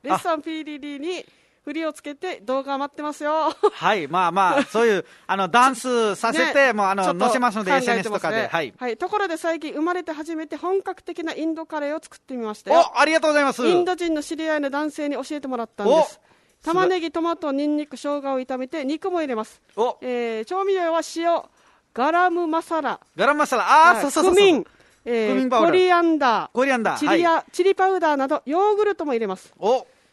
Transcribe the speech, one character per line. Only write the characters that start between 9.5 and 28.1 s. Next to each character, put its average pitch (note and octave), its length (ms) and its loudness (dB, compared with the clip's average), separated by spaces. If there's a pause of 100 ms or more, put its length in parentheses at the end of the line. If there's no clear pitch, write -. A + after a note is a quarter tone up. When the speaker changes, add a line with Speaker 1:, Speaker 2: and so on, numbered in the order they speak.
Speaker 1:
近 D4+ 140 -10
生 D4 100 -6
ま F4 100 0
れ F4 120 -6
て E4+ 80 -8
初 D#4 240 -10
め D#4 100 -8
て D#4 80 -14
本 F4+ 280 -4
格 F#4 200 -12
的 F4 220 -10
な D#4+ 100 -6
イ D4+ 100 -6
ン D#4+ 120 -4
ド D#4+ 100 -10
カ D#4 140 -8
レ C#4+ 120 -4
ー D#4+ 60 -6
を - 20 -14
作 - 180 -20
っ - 20 -20
て - 160 -12
み A#3 100 -6
ま G#3+ 80 -8
し - 80 -20
た - 100 -2
よ。 E4+ 220 4
Speaker 2:
お、 A#3+ 60 2
あ C#4+ 40 6
り D#4 80 4
が D#4+ 80 4
と D#4+ 60 0
う D4+ 40 4
ご D4+ 40 4
ざ D4 60 4
い C#4+ 40 4
ま C4+ 80 2
す。 B3 140 -2
Speaker 1:
イ F4+ 80 4
ン F4 100 2
ド F4+ 120 0
人 E4+ 180 -2
の D4 80 -2
知 E4 140 -8
り D#4+ 120 -4
合 D#4 100 0
い - 20 -2
の C#4 100 -2
男 D4 220 -4
性 D4 160 -6
に C#4+ 80 -4
教 A#3+ 60 -6 (100)
え D4 80 -6
て C4+ 80 -10
も C4 80 -4
ら A#3 80 -4
っ A3 40 -10
た - 140 -12
ん G3+ 60 0
で B3 40 4
す。 D4+ 40 6
Speaker 2:
お、 D#4 80 6
す - 160 -8
ご - 20 -20
い。 - 40 -20 (480)
Speaker 1:
玉 F#4 120 2
ね F4+ 140 0
ぎ、 D#4+ 100 -6
ト E4 100 -6
マ E4+ 160 -2
ト、 D#4+ 140 -6
ニ C#4 160 -2
ン D4 100 0
ニ D4+ 120 -4
ク、 C4 80 -16
生 C#4+ 260 -6
姜 C4+ 120 -4
を C4 60 -2
炒 C4 180 -6
め B3+ 100 -8
て、 D#4 160 -6
肉 D#4 260 -6
も F4+ 100 -2
入 D#4 60 -4
れ C4 80 -4
ま A3 100 -4
す。 - 160 -20 (160)
Speaker 2:
お。 A#3 240 -2
Speaker 1:
え A#3+ 420 -6
ー、 - 20 -16
調 F#4 200 -4
味 G4 100 0
料 E4+ 180 -2
は E4 80 0 (160)
塩、 E4 260 0 (500)
ガ C4+ 200 0
ラ F4+ 180 2
ム F4 160 -2
マ D#4+ 160 -2
サ D#4+ 180 -4
ラ。 B3 200 -4 (160)
Speaker 2:
ガ F#3+ 100 0
ラ C#4 80 6
ム D4 60 0
マ D4 60 2
サ B3+ 100 0
ラ。 C4 340 8
あ - 20 10
ー、 - 20 0
Speaker 1:
は A3+ 40 -2
い。 G3+ 40 -2
Speaker 2:
そ C#4 60 0
う - 40 -4
そ D#4+ 80 0
う D4 40 4
そ F#4+ 60 6
う F4 60 6
そ G4+ 60 8
う。 G4+ 40 8
Speaker 1:
ク F#4 60 8
ミ - 0 -
ン、 A#3+ 140 0 (380)
え A#3+ 60 -8
ー、 A3+ 200 0
Speaker 2:
ク - 40 0
ミ C4 120 0
ン B3 40 -4
パ B3 80 2
ウ A3 40 4
ダ E4 40 6
ー。 E4+ 40 4
Speaker 1:
コ E4+ 60 4
リ F#4 160 4
ア F4 80 4
ン E4 180 2
ダ A3+ 280 0
ー。 - 60 -16
Speaker 2:
コ B3 120 0
リ C4+ 80 2
ア B3+ 40 2
ン A3+ 80 -2
ダ F3+ 120 0
ー。 - 40 -6
Speaker 1:
チ D4 80 0
リ E4+ 180 4
ア、 E4 60 4
Speaker 2:
は D#4+ 80 2
い。 - 100 -6
Speaker 1:
チ F4 140 0
リ F#4+ 100 4
パ F#4+ 160 2
ウ F#4+ 80 0
ダ D#4+ 140 2